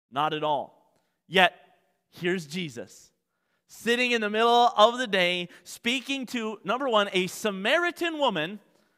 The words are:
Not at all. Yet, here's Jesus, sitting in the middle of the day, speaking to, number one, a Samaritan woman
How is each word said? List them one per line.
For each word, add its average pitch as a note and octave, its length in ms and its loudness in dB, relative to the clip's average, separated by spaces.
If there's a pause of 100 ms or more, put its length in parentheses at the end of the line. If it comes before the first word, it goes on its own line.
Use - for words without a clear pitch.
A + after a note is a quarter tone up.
(100)
Not D3+ 240 -2
at D3+ 80 -6
all. - 560 -6 (300)
Yet, F3 260 4 (560)
here's F3 380 -4
Jesus, C#3 640 -12 (560)
sitting A#3+ 420 -2
in A#3 100 0
the G#3 100 -4
middle A#3 460 4
of A3+ 220 6
the B3+ 80 -4
day, F3+ 420 0 (140)
speaking C4 640 -6
to, A3 380 -6
number C4 240 -4
one, G#3 240 2
a F#3 160 0
Samaritan D4+ 920 -2
woman G3 400 -2 (400)